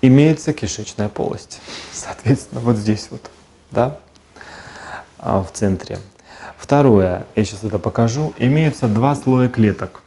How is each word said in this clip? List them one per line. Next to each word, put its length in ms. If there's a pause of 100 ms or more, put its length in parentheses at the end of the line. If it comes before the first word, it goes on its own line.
Имеется 500
кишечная 560
полость. 520 (160)
<laughs> 160
Соответственно, 680
вот 140
здесь 360
вот, 80 (500)
да? 300 (1200)
А, 240
в 80
центре. 480 (580)
Второе. 680 (100)
Я 80
щас 180
это 160
покажу. 600
Имеются 500
два 260
слоя 340
клеток. 580